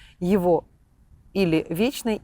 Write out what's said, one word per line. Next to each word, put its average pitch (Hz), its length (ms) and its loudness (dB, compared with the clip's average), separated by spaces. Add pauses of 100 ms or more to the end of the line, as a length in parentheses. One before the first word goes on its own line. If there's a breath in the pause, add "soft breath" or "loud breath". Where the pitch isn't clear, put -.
(180 soft breath)
его 180 460 2 (680)
или 165 340 0
вечной 214 560 -4